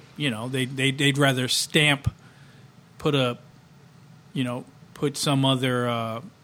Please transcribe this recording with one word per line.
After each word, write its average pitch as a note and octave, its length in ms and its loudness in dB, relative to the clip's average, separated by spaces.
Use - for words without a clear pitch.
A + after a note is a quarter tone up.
you D3 120 -2
know, A2+ 200 -6
they, C3 160 -2
they, C3+ 260 0
they'd C#3 260 2
rather C3 300 2
stamp, - 680 2
put D3 180 0
a, B2+ 220 0
you C3+ 100 -2
know, B2 220 -6
put C#3+ 240 -4
some C#3 280 2
other, B2+ 440 0
uh, A#2 320 -4